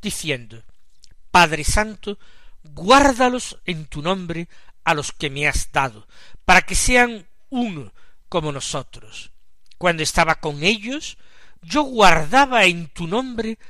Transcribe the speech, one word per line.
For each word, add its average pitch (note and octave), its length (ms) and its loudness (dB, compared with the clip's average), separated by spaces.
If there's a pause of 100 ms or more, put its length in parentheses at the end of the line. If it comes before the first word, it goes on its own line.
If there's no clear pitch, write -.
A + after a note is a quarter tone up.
diciendo: A#2+ 600 -8 (680)
Padre D3+ 340 4
Santo, G#3+ 540 -4 (460)
guárdalos B3 1000 2
en D#3 220 -6
tu D3 160 -10
nombre E3+ 460 -4 (360)
a E3+ 80 2
los D3 200 -4
que D3 180 -6
me D3 180 -2
has - 240 -2
dado, B2+ 340 -4 (380)
para F3+ 180 6
que G3 120 -4
sean A#3+ 520 2 (220)
uno G3 440 -4 (360)
como D#3 240 -2
nosotros. - 800 -10 (460)
Cuando E3+ 240 0
estaba D#3+ 340 2
con D3 260 -6
ellos, A3+ 560 -2 (440)
yo E3+ 200 0
guardaba A3 840 6
en E3+ 240 0
tu - 180 -8
nombre A3+ 520 -4 (120)